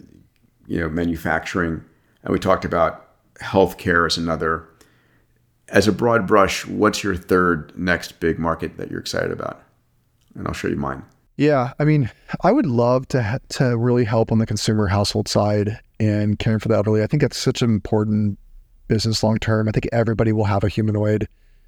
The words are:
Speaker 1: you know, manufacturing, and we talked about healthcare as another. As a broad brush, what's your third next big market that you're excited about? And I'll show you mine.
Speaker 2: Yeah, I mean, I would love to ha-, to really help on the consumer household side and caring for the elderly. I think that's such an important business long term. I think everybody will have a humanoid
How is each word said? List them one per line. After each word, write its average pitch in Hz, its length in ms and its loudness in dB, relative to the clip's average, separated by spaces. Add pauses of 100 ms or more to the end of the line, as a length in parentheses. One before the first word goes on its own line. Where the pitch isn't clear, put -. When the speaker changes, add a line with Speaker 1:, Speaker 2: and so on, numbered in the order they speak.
(680)
Speaker 1:
you - 140 -4
know, 82 100 -2
manufacturing, 82 920 -2 (400)
and 98 80 -4
we 92 80 2
talked 92 240 0
about 85 460 -2 (320)
healthcare 87 680 2
as 85 100 -2
another. 82 500 -4 (1000)
As 101 200 2
a 104 40 6
broad 113 340 2
brush, 98 400 2
what's 101 380 -2
your 95 120 -2
third 90 640 0
next 87 420 -4
big 82 200 0
market 82 380 -4
that - 120 -10
you're 50 120 -8
excited 50 300 -4
about? - 300 -10 (720)
And 95 120 -10
I'll - 60 -4
show - 160 -6
you 85 80 -2
mine. 69 260 -6 (340)
Speaker 2:
Yeah, 135 420 0
I 151 40 0
mean, 147 280 2 (300)
I 185 100 4
would 254 160 0
love 123 420 0
to 127 140 0
ha-, 110 160 -4 (100)
to 123 260 0
really 120 300 2
help 113 260 0
on 113 60 4
the 110 80 2
consumer 107 420 0
household 98 400 0
side 104 520 0 (200)
and 104 380 0
caring 110 220 0
for - 80 -4
the 110 80 4
elderly. 107 280 2
I 107 40 0
think 147 140 0
that's 123 160 0
such - 240 -2
an 120 80 2
important 107 680 0 (500)
business 110 360 0
long 110 140 2
term. 107 300 0
I 107 40 0
think - 200 -4
everybody 113 400 2
will 107 140 2
have 101 180 0
a 104 60 0
humanoid 107 580 0 (400)